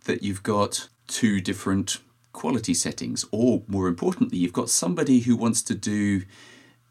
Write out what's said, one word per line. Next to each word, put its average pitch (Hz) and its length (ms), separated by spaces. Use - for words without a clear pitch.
that - 180
you've 98 200
got 104 460
two 101 340
different - 580
quality 120 420
settings, 123 580
or 120 340
more 95 220
importantly, - 500
you've 87 140
got - 160
somebody 156 520
who 120 140
wants 110 280
to - 120
do 101 480